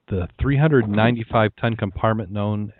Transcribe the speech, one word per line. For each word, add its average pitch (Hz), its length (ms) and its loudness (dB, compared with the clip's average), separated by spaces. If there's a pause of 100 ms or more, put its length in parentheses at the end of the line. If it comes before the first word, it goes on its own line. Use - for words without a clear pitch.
The 92 200 -4 (120)
three 135 160 0
hundred 139 320 4
ninety-five 110 720 2
ton 113 160 -2
compartment 110 540 -2
known 104 500 -4